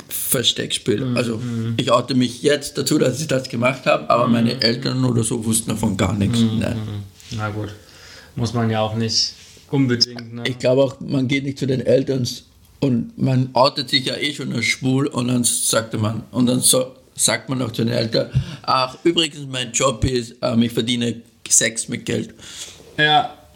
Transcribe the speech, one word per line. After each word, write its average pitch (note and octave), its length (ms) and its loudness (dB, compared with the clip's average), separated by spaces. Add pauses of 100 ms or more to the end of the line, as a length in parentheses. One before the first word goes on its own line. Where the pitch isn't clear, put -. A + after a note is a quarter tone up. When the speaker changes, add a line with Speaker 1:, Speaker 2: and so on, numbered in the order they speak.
Speaker 1:
<clears throat> - 60 -20
Versteckspiel. - 960 -2
Speaker 2:
Mhm, B2 120 -2
Speaker 1:
Also, A#2 200 0
Speaker 2:
mhm. A#2 400 -4
Speaker 1:
ich B2 140 0
oute B2 240 2
mich B2 260 2
jetzt D3 360 2
dazu, D3 200 2
dass D3 240 2
ich - 60 -4
das C3 220 -2
gemacht B2 360 0
hab, D#3 240 2
aber A#2+ 180 4
Speaker 2:
Mhm. A#2 60 4
Speaker 1:
meine A#2 280 2
Eltern B2+ 440 0
oder A#2 180 2
so A2+ 220 -4
wussten A2+ 240 0
davon G#2+ 280 0
gar G2+ 160 2
nichts. G#2 260 2
Speaker 2:
Mhm, A2 200 2
Speaker 1:
Nein. G#2 180 -2
Speaker 2:
mhm. G#2 600 -10
Na G#2+ 120 -4
gut. G#2 200 -6 (680)
Muss A#2 180 -2
man A#2 160 0
ja A2 120 0
auch G#2+ 140 -2
nicht A2+ 380 -2 (360)
unbedingt, A#2+ 640 0
ne? A#2+ 140 -8
Speaker 1:
Ich B2 100 -6
glaub B2+ 220 4
auch, C3+ 200 0
man C3 280 -2
geht C#3 160 0
nicht C3+ 160 -8
zu C3 80 -2
den C3 180 -2
Eltern C3 380 2
s-, - 220 -6 (340)
und B2 400 0
man B2+ 340 2
outet C3+ 360 2
sich C3 160 0
ja B2+ 100 -2
eh C#3+ 180 -2
schon C3+ 200 -6
als A#2 120 -2
schwul C3 420 2
und B2 200 -4
dann B2 160 2
sagte - 540 0
man, G#2+ 340 -2
und A#2+ 160 2
dann B2+ 140 2
so, B2+ 340 2 (200)
sagt - 340 -2
man C3 120 -2
auch A2+ 100 -4
zu A#2 120 -2
den A#2+ 100 0
Eltern, A#2+ 360 0 (340)
ach, C3 400 0
übrigens, D#3+ 480 0
mein B2 220 -6
Job B2 320 0
ist, B2 360 -2
ähm, A#2 220 2
ich A#2 80 0
verdiene A#2+ 500 -2 (280)
Sex - 400 0
mit A#2 160 -8
Geld. A#2 280 -4 (640)
Speaker 2:
Ja. D3+ 380 4 (200)